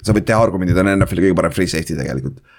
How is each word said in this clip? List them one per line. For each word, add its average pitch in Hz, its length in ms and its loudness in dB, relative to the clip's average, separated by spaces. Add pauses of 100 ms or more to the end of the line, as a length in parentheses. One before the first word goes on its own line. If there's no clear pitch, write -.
Sa 104 80 0
võid 101 160 0
teha 113 160 4
argumendi, 90 320 0
ta 92 80 2
on 98 80 2
N 95 160 2
F 90 80 -6
L-i 87 80 2
kõige 87 160 4
parem 85 160 -2
free 90 160 0
safety 80 240 -4
tegelikult. 67 420 -6 (200)